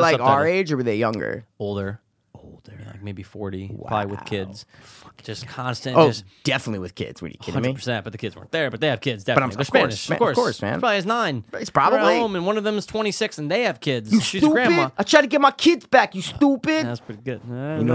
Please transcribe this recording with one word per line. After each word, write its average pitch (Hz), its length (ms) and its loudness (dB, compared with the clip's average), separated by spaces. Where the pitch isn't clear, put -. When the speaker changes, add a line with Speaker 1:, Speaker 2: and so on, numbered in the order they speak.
Speaker 1:
of - 20 6
Speaker 2:
like, 160 120 6
Speaker 1:
subtitles. 131 220 4
Speaker 2:
our 143 120 2
age, 180 240 0
or 143 60 2
were 127 40 -2
they 110 140 2
younger? 110 480 -2
Speaker 1:
Older. 101 400 -4
Speaker 2:
Older. - 460 -20
Speaker 1:
Yeah, 104 100 -18
like, 104 120 -18
maybe 101 200 -10
forty, 98 480 -10
probably 104 240 -2
with 101 100 -8
Speaker 2:
Wow. - 60 -16
Speaker 1:
kids. 98 400 -8
Just 113 240 -12
constant, 127 500 -4
Speaker 2:
Oh, 156 120 8
Speaker 1:
just 110 160 -4
Speaker 2:
definitely 120 380 -4
with 90 160 -10
kids. - 260 -10
What 82 60 -10
are - 40 -12
you - 80 -20
kidding - 220 -6
me? 123 60 0
Speaker 1:
Hundred 135 80 -4
percent, 117 280 -6
but 110 80 -12
the 113 60 -14
kids 107 180 -8
weren't - 140 -20
there, 160 200 -2
but 110 100 -10
they 156 80 0
have 120 120 -2
kids, 110 240 -4
Speaker 2:
But 127 180 4
I'm, 127 80 0
Speaker 1:
definitely. 101 60 -8
They're 135 60 -4
Speaker 2:
of - 80 -4
course, 135 300 2
Speaker 1:
Spanish, - 100 -8
Speaker 2:
man, - 60 0
Speaker 1:
of - 20 -8
course. 220 180 2
Speaker 2:
of 247 60 2
course, - 200 -2
man. 104 120 -2
Speaker 1:
She - 60 -4
probably 220 160 0
has 180 100 -4
nine. 196 400 -2
Speaker 2:
It's - 60 -18
Speaker 1:
They're - 80 -10
at 226 120 -8
Speaker 2:
probably 202 460 4
Speaker 1:
home, 214 180 0
and 170 80 -2
one 208 140 0
of 208 60 -2
them 214 120 0
is 196 80 -4
twenty-six, 214 540 -4
and 151 120 -4
they 220 120 0
have 180 180 -2
kids. 120 320 -2
Speaker 2:
You 220 80 6
Speaker 1:
She's 185 220 0
a 302 40 6
Speaker 2:
stupid. 302 80 4
Speaker 1:
grandma. 233 440 2
Speaker 2:
I 202 60 -2
tried 294 180 6
to 277 60 -2
get 294 120 2
my 277 120 6
kids 320 340 2
back, 220 280 4
you 190 60 -6
stupid. 294 640 2
Speaker 1:
That's 120 160 -6
pretty 107 220 -14
good. 123 260 -8
Uh, 120 60 -10
Speaker 2:
You - 0 -
know 143 240 -6
Speaker 1:
she 117 80 2
Speaker 2:
what 123 80 4